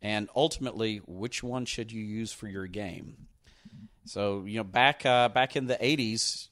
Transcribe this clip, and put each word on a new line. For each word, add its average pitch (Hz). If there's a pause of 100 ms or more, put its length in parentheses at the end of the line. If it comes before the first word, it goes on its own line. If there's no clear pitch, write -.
and 104
ultimately, 120
which 98
one 123
should 113
you 110
use 107
for -
your 95
game? 92 (880)
So, 101
you 104
know, 110
back, 123
uh, 123
back 127
in 135
the 123
eighties, 120